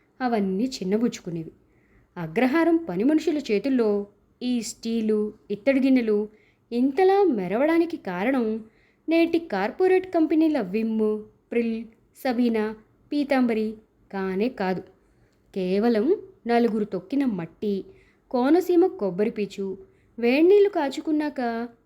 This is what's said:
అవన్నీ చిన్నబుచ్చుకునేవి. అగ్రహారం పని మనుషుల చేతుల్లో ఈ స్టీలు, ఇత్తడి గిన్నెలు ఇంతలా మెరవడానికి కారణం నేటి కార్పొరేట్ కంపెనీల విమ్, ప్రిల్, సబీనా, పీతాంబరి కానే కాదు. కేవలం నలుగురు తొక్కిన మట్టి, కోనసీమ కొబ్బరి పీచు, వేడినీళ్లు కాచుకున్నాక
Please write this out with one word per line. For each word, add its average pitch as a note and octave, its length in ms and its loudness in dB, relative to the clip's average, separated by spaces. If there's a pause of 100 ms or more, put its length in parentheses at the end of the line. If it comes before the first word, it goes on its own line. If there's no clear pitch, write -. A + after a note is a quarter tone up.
(200)
అవన్నీ G#3+ 440 0
చిన్నబుచ్చుకునేవి. F#3+ 840 -4 (640)
అగ్రహారం B3+ 600 0
పని G3+ 280 -2
మనుషుల D#4 340 2
చేతుల్లో G#3+ 680 0 (360)
ఈ B3 200 -2
స్టీలు, G#3+ 720 -4 (160)
ఇత్తడి C4 300 0
గిన్నెలు A3 480 2 (440)
ఇంతలా F#4 500 4
మెరవడానికి D4+ 720 2
కారణం A3 680 -2 (440)
నేటి E4 300 2
కార్పొరేట్ F#4 760 0
కంపెనీల D#4 460 2
విమ్, G#3+ 640 -2 (260)
ప్రిల్, A3+ 340 -2 (400)
సబీనా, A3 520 0 (360)
పీతాంబరి B3 600 0 (380)
కానే F#3+ 360 -2
కాదు. F#3 320 -4 (720)
కేవలం G#3 640 0 (300)
నలుగురు A#3 380 2
తొక్కిన A#3 400 -4
మట్టి, G3 600 -4 (460)
కోనసీమ E4+ 560 2
కొబ్బరి G#3 440 -2
పీచు, G3 480 -8 (400)
వేడినీళ్లు E4 500 6
కాచుకున్నాక D4 1000 -4 (180)